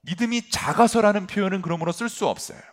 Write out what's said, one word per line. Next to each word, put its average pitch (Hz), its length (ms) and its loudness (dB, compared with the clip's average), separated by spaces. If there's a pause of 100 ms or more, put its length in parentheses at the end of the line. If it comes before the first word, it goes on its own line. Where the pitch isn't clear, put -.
믿음이 226 480 -2
작아서라는 208 760 4
표현은 190 360 0
그러므로 170 300 -2
쓸 226 180 -4
수 202 180 -4
없어요. - 320 -6 (140)